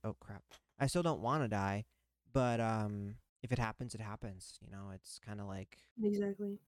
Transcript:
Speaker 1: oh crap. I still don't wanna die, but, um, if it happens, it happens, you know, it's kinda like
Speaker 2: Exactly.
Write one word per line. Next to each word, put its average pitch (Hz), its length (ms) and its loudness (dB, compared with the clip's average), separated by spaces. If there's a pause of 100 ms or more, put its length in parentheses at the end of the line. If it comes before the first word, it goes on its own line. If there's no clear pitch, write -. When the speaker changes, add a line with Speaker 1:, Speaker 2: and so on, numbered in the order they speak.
Speaker 1:
oh 110 100 -2
crap. - 300 -16 (340)
I 135 80 4
still 175 160 2
don't 156 180 2
wanna 131 280 4
die, 101 360 2 (480)
but, 123 280 4
um, 107 560 0 (260)
if 123 100 -6
it 120 60 4
happens, 117 360 -2
it 107 60 -6
happens, 104 600 -10
you 101 100 -16
know, 98 240 -12
it's - 240 -14
kinda 104 260 -8
like 95 340 -8 (240)
Speaker 2:
Exactly. 202 640 0